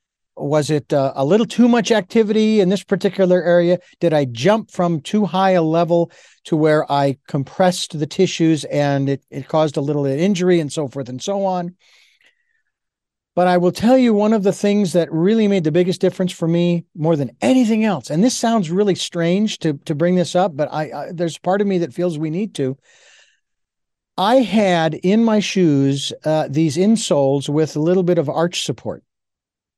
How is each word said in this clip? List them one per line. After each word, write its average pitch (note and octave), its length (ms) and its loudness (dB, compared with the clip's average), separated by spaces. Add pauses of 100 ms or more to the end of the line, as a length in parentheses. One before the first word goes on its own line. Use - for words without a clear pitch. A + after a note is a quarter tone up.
(380)
Was D3 320 -2
it, D3+ 240 -2
uh, C3+ 220 0
a C#3 100 -2
little G#3 200 2
too A#3+ 220 2
much A#3 240 2
activity A3 720 2
in F3+ 80 2
this G3 120 0
particular F#3 640 0
area? F3 340 4 (220)
Did E3 140 0
I D3 100 2
jump C#3 480 -2
from E3+ 300 -2
too G#3 240 -2
high F#3+ 260 0
a F3+ 100 4
level E3 480 0 (360)
to E3 100 -2
where D3+ 340 2
I C#3+ 280 0 (100)
compressed E3+ 720 -2
the D3+ 80 -4
tissues D#3+ 560 0
and C#3+ 460 -2
it, C#3 200 -6
it C#3 200 -12
caused D#3 260 0
a D3+ 60 -2
little C#3+ 240 -2
injury F3 560 0
and C#3+ 100 -6
so D3 160 -6
forth B2 220 -10
and B2+ 120 -12
so G3+ 220 -4
on? F3+ 320 -4 (1600)
But F3+ 120 2
I F3+ 100 4
will F3 160 2
tell A#3+ 240 2
you, A#3+ 160 4
one G#3+ 180 2
of G#3+ 120 0
the G3 100 2
things G3+ 400 0
that E3 180 0
really G3+ 380 2
made F#3+ 160 0
the D#3 80 0
biggest F3+ 260 0
difference F3+ 320 -2
for - 160 -6
me E3+ 380 0 (100)
more D#3+ 220 0
than C#3 240 -6
anything A3+ 420 2
else, F3+ 260 -2
and D#3+ 140 0
this B3+ 120 2
sounds A3+ 360 -2
really F#3+ 240 0
strange F3+ 640 -2
to, D#3+ 140 -2 (120)
to D#3+ 80 -4
bring F3 220 0
this F3 200 0
up, F3+ 200 0
but C#3+ 160 -2
I, D3+ 120 -4
I, C#3+ 300 -10
there's E3 240 -6
part F#3+ 220 -2
of G#3 80 0
me F#3 120 0
that D3 140 -4
feels F3 240 -4
we D#3 120 -6
need F#3 260 -6
to. C3 220 -4 (1400)
I A3+ 240 2
had F3+ 540 2
in G#3+ 280 2
my G#3+ 160 2
shoes, C#3 720 0 (140)
uh, D#3 240 0
these D3 280 -2
insoles C#3+ 720 0
with D3+ 280 -2
a D3+ 40 -4
little F3+ 240 2
bit E3+ 140 0
of D3 120 0
arch E3 340 -2
support. A2 400 -8 (760)